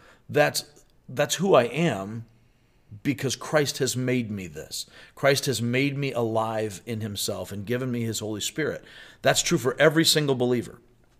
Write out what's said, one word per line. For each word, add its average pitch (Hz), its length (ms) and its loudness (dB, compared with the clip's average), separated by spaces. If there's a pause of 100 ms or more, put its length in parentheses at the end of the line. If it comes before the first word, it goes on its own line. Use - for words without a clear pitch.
(300)
That's, 143 340 2 (460)
that's 131 260 -2
who 180 200 4
I 123 80 8
am 113 640 -2 (760)
because 135 320 -2
Christ - 440 -2
has 123 180 -2
made 127 340 -2
me 95 160 -8
this. 76 380 -12 (280)
Christ 139 340 2
has 113 140 0
made 135 360 0
me 139 160 -2
alive 110 720 -2
in 113 160 -6
himself 98 500 -6
and 101 140 -8
given 123 260 -2
me 120 120 -2
his 110 160 -2
Holy 107 200 -6
Spirit. 120 440 -4 (400)
That's 143 180 4
true 175 160 2
for 123 220 0
every 151 260 6
single 147 300 2
believer. 123 440 0 (400)